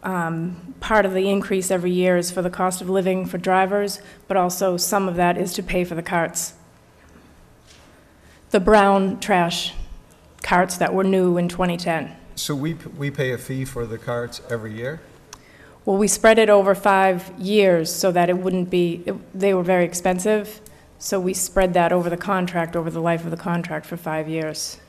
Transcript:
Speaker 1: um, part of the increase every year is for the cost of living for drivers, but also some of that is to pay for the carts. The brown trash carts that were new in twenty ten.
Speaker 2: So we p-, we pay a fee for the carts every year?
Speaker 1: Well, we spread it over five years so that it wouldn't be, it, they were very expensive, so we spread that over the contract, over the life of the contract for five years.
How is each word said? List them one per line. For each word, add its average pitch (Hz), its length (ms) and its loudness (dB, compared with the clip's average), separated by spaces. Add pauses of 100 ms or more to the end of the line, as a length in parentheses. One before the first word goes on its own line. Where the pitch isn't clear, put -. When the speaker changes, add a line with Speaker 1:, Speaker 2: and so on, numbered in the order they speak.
Speaker 1:
um, 175 760 -6
part 214 240 2
of 190 80 0
the 190 160 2
increase 196 420 0
every 180 200 0
year 180 260 4
is 175 140 0
for 185 100 -6
the 175 100 0
cost 185 300 -2
of 180 80 -10
living 185 380 0
for 180 100 -8
drivers, 190 640 0 (280)
but 190 80 0
also 180 420 2
some 196 300 0
of 170 80 -4
that 175 200 2
is 180 180 -4
to 208 80 -6
pay 180 220 -2
for 175 100 -8
the 165 80 -6
carts. 170 520 -4 (2000)
The 208 100 4
brown 196 600 4
trash 175 540 0 (680)
carts 180 360 2
that 180 160 0
were 190 100 2
new 185 320 2
in 175 120 0
twenty 175 280 -2
ten. 165 380 -4 (200)
Speaker 2:
So - 200 -6
we 151 200 -4
p-, - 220 -16
we 143 140 -6
pay 135 220 -2
a 117 60 -6
fee 131 260 -8
for 123 220 -8
the 110 120 -10
carts 120 420 -8 (100)
every 110 240 -6
year? 131 260 -8 (840)
Speaker 1:
Well, 196 120 2
we 208 100 4
spread 220 300 6
it 220 100 6
over 196 260 6
five 190 640 2
years 185 540 2
so - 200 0
that 175 180 2
it 180 80 2
wouldn't 185 320 -2
be, 170 340 0
it, 196 100 -4 (240)
they 196 140 2
were 185 100 2
very 180 220 2
expensive, 190 760 -2 (380)
so - 220 -4
we 180 140 -2
spread 185 400 0
that 170 180 4
over 180 160 2
the 170 80 -4
contract, 175 580 -2
over 165 160 -2
the 165 120 -6
life 165 220 0
of 170 60 -6
the 165 60 -6
contract 165 480 -6
for 170 140 -10
five 156 280 -6
years. 156 520 -6 (100)